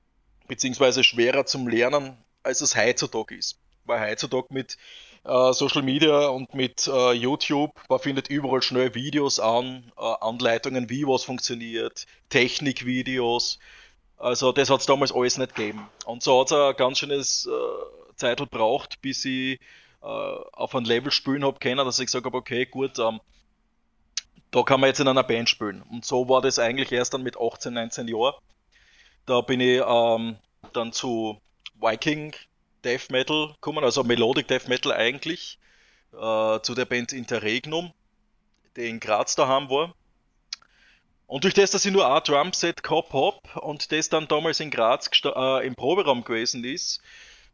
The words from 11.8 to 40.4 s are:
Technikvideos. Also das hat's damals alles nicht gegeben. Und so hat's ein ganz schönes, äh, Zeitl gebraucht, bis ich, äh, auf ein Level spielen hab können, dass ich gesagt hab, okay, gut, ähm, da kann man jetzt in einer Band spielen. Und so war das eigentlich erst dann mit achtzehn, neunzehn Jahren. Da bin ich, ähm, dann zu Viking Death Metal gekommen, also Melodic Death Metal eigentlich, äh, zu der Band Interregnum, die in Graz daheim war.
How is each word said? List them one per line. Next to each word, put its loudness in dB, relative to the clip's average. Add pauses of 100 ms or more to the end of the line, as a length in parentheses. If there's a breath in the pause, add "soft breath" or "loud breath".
Technikvideos. 0 (580 loud breath)
Also 0
das 2
hat's 4
damals 2
alles 0
nicht -4
gegeben. -6 (180)
Und -10
so 6
hat's 2
ein 4
ganz 0
schönes, -4
äh, -8
Zeitl -2
gebraucht, -2
bis -6
ich, -4 (420 soft breath)
äh, -18
auf -8
ein -2
Level 0
spielen -2
hab -2
können, 0
dass -2
ich -4
gesagt -4
hab, -8
okay, -4
gut, -6
ähm, -2 (1300)
da 4
kann 6
man 6
jetzt 2
in 2
einer 4
Band -2
spielen. -4
Und -12
so -2
war 4
das 0
eigentlich 0
erst -2
dann -6
mit -8
achtzehn, -6
neunzehn -8
Jahren. 0 (920 soft breath)
Da 2
bin 0
ich, 4
ähm, 2 (360)
dann -4
zu -4 (400)
Viking -2 (500)
Death -4
Metal 0
gekommen, -6
also 2
Melodic 2
Death -2
Metal -2
eigentlich, -2 (540 soft breath)
äh, 0
zu -6
der -2
Band -4
Interregnum, -4 (800)
die -6
in -8
Graz 0
daheim 2
war. -2 (1300 soft breath)